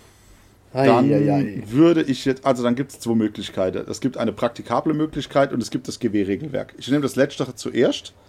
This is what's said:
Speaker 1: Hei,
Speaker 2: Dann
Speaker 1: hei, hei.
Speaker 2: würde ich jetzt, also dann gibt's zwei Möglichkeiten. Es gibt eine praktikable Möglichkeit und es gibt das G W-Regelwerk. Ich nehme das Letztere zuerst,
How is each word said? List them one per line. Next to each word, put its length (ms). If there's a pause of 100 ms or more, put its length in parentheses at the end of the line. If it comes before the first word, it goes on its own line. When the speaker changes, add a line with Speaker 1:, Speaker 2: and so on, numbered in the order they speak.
(760)
Speaker 1:
Hei, 120
Speaker 2:
Dann 220
Speaker 1:
hei, 220
hei. 380
Speaker 2:
würde 340
ich 220
jetzt, 200
also 200
dann 100
gibt's 240
zwei 160
Möglichkeiten. 760
Es 120
gibt 160
eine 160
praktikable 600
Möglichkeit 600
und 100
es 80
gibt 160
das 140
G 120
W-Regelwerk. 680
Ich 100
nehme 140
das 120
Letztere 400
zuerst, 580 (160)